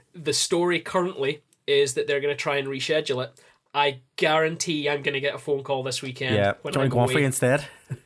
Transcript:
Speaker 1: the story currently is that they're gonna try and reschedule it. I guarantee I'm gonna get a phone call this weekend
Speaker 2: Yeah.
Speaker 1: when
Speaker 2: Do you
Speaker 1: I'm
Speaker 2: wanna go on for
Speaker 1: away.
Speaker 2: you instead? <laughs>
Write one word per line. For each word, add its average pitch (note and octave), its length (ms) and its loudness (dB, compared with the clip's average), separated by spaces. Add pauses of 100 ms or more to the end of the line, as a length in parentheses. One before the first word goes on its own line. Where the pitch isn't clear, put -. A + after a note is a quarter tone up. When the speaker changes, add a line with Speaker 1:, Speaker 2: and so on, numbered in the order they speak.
(160)
Speaker 1:
the D3+ 180 -4
story F3 460 2
currently D#3+ 640 -2 (240)
is C#3+ 260 4
that D3+ 140 -2
they're C#3+ 120 0
gonna C#3+ 160 -2
try C#3+ 220 -2
and C3+ 100 -4
reschedule C#3 560 -2
it. - 80 -12 (440)
I C#3+ 260 0 (160)
guarantee D#3+ 720 0
I'm D3 140 -2
gonna C#3 160 -2
get C#3 160 -2
a C#3+ 40 -10
phone C#3 240 -2
call C3 200 -4
this B2+ 180 -6
weekend C3 340 -4
Speaker 2:
Yeah. G2+ 180 4 (100)
Speaker 1:
when C#3+ 100 -8
Speaker 2:
Do C#3+ 60 2
you C3+ 60 2
Speaker 1:
I'm C3 40 4
Speaker 2:
wanna B2 60 0
go B2 40 2
on A#2+ 80 4
for B2+ 60 0
Speaker 1:
away. D3+ 80 4
Speaker 2:
you C#3 60 4
instead? C3 400 2 (220)
<laughs> - 160 -8